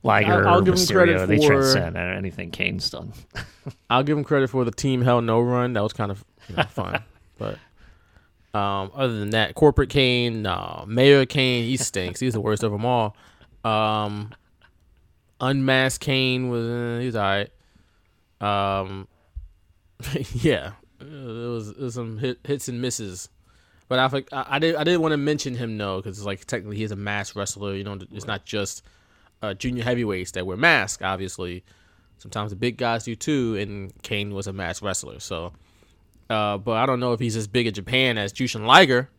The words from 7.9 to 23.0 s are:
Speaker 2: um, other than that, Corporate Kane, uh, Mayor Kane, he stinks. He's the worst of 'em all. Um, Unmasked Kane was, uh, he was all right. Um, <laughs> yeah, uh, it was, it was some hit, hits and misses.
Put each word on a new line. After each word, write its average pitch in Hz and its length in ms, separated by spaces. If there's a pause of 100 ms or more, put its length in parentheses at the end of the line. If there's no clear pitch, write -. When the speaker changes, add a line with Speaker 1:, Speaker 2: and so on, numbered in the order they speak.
Speaker 2:
um, 98 360
other 127 240
than 104 120
that, 110 240
Corporate 143 360
Kane, 120 560
uh, 90 400
Mayor 131 400
Kane, 127 380
he 127 120
stinks. 92 440
He's 127 120
the 110 80
worst 107 220
of 107 100
'em 104 140
all. 117 280 (480)
Um, 107 680 (1080)
Unmasked 131 640
Kane 127 460
was, 120 160
uh, 120 360
he 123 60
was 113 100
all 104 60
right. 98 280 (880)
Um, 98 680 (920)
<laughs> 135 340
yeah, 107 380 (280)
uh, - 40
it 120 440
was, 113 220
it - 80
was 123 160
some 113 240
hit, 127 260
hits 143 240
and 120 120
misses. 110 480 (600)